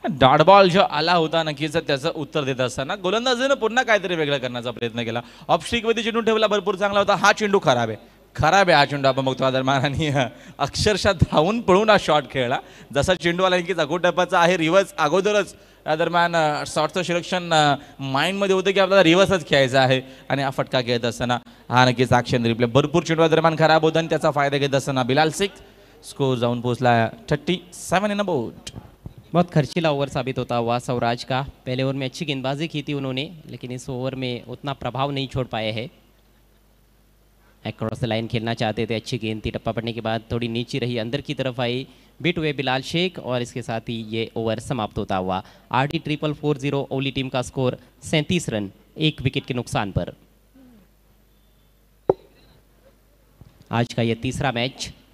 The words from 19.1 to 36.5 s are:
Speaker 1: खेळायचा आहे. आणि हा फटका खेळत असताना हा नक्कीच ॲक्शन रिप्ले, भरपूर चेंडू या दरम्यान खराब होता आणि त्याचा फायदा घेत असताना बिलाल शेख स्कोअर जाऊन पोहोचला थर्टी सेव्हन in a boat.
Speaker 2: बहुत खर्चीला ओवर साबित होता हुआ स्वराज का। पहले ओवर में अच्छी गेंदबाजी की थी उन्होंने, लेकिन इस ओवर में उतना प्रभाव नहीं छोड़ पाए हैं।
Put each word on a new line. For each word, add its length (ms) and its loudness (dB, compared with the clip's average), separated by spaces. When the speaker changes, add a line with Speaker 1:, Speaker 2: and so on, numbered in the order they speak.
Speaker 1:
खेळायचा 320 4
आहे. 220 4
आणि 140 0
हा 80 -2
फटका 300 -2
खेळत 240 -2
असताना 340 -2
हा 140 6
नक्कीच 280 4
ॲक्शन 340 2
रिप्ले, 200 2
भरपूर 360 2
चेंडू 200 0
या 60 6
दरम्यान 300 4
खराब 240 4
होता 160 2
आणि 100 -2
त्याचा 220 0
फायदा 260 0
घेत 180 0
असताना 280 0
बिलाल 360 2
शेख 100 0
स्कोअर 280 -2
जाऊन 220 0
पोहोचला 480 2
थर्टी 340 -2
सेव्हन 460 -4
in 40 -2
a 40 -4
boat. 500 -6
Speaker 2:
बहुत 180 2
खर्चीला 400 0
ओवर 180 0
साबित 300 -4
होता 180 -4
हुआ 220 0
स्वराज 460 -2
का। 160 -2
पहले 160 -2
ओवर 120 -2
में 120 -6
अच्छी 180 -8
गेंदबाजी 440 -4
की 140 -8
थी 100 -8
उन्होंने, 380 -4
लेकिन 260 -14
इस 180 -12
ओवर 240 -6
में 300 -6
उतना 300 -10
प्रभाव 360 -4
नहीं 180 -4
छोड़ 180 -4
पाए 260 -4
हैं। 160 -8